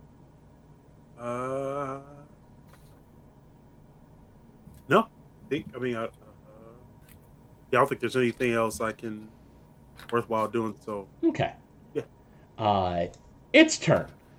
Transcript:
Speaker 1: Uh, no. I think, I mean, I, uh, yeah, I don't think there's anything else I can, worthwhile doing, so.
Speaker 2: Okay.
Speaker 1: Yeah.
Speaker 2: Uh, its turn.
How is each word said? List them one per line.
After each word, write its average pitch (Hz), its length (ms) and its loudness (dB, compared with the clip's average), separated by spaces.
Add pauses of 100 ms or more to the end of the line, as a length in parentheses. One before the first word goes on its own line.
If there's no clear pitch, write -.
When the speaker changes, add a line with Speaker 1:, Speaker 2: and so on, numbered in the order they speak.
(1200)
Speaker 1:
Uh, 135 840 -6 (3000)
no. 160 100 8
I - 500 -6
think, 156 260 -4
I 127 40 -12
mean, 123 180 -4
I, 113 80 -6
uh, 110 40 -6 (1600)
yeah, 123 80 4
I - 20 8
don't 127 80 4
think - 120 -4
there's 120 160 -2
anything 120 360 2
else 113 300 0
I 110 100 -4
can, 107 360 -12 (840)
worthwhile 110 360 0
doing, 110 260 -2 (100)
so. 101 220 -8 (180)
Speaker 2:
Okay. - 280 0 (420)
Speaker 1:
Yeah. 143 80 -6 (560)
Speaker 2:
Uh, 92 480 2 (480)
its 311 240 6
turn. 107 300 2 (300)